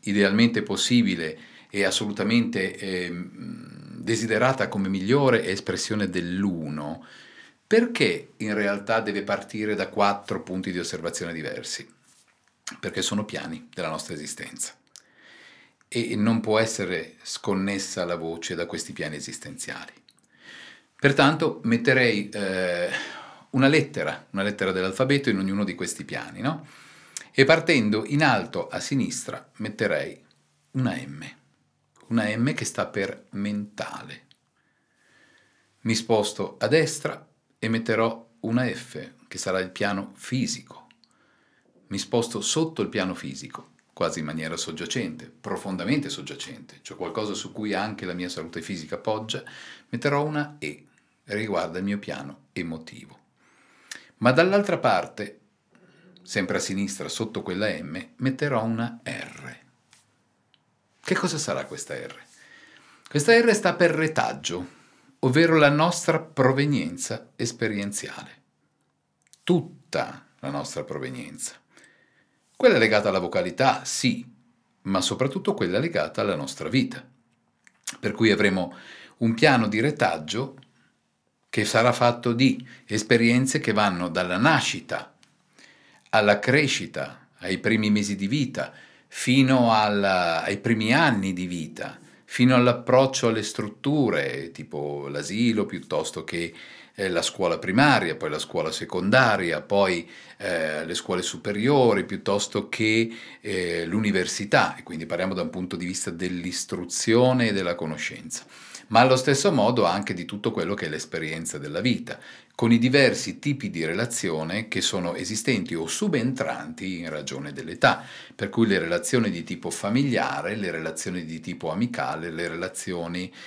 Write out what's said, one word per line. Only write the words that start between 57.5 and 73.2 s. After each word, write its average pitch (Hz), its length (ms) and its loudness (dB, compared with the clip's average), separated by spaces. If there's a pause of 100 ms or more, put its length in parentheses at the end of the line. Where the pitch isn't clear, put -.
M, 78 340 -10
metterò 131 460 0
una 117 400 -4
R. - 540 -12 (1400)
Che - 140 0
cosa - 240 -2
sarà 90 260 -4
questa - 300 -10
R? - 200 -10 (920)
Questa 226 320 6
R 233 140 6
sta 180 180 2
per 170 200 6
retaggio, - 760 -2 (520)
ovvero 160 360 6
la 147 140 10
nostra 160 500 2
provenienza 131 1160 0
esperienziale. 101 1080 -6 (1000)
Tutta - 800 -2 (140)
la - 100 -8
nostra - 340 -8
provenienza. - 680 -10 (1000)
Quella 233 220 6
legata 107 320 6
alla 95 100 2
vocalità, 92 680 0